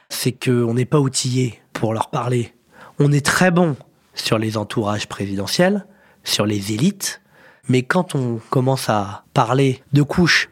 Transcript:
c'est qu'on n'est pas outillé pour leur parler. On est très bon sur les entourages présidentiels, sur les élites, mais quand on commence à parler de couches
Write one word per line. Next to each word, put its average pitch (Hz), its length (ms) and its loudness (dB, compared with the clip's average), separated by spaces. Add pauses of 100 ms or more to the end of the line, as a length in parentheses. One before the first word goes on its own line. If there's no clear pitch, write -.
c'est - 240 -2
qu'on 120 400 0
n'est 123 140 0
pas 156 140 2
outillé 127 600 -2 (140)
pour 110 180 -2
leur 110 160 -4
parler. 123 460 -4 (440)
On 147 140 4
est 143 120 2
très - 260 2
bon 170 260 2 (380)
sur - 240 -2
les 110 180 -4
entourages 104 500 -2
présidentiels, 101 800 -2 (400)
sur - 220 -2
les 104 260 -2
élites, - 480 -2 (480)
mais 127 140 4
quand 175 320 -2
on 120 340 -2
commence 131 400 0
à 101 360 -2 (100)
parler 131 480 2 (100)
de 147 100 4
couches - 500 2